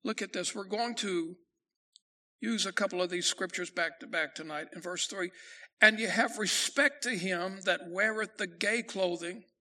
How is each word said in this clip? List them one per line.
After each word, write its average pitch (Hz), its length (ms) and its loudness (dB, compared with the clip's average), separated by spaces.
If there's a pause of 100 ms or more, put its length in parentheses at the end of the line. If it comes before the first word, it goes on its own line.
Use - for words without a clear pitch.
Look 220 180 -2
at 196 120 -6
this. 185 220 -4
We're 202 100 -6
going 220 320 -2
to 180 420 -2 (1000)
use 214 260 0
a 190 60 -4
couple 190 280 0
of 175 100 2
these 180 160 -2
scriptures 180 440 -2
back 165 300 -2
to - 60 -14
back 156 280 -2
tonight 156 400 -8
in 175 80 -12
verse 180 240 -4
three. 180 240 -4 (500)
"And 220 200 8
ye 220 60 2
have 214 320 2
respect 277 640 2
to 240 120 0
him 185 440 -2
that 180 280 2
weareth 214 480 0
the 202 120 -4
gay 202 340 0
clothing 180 640 -2 (160)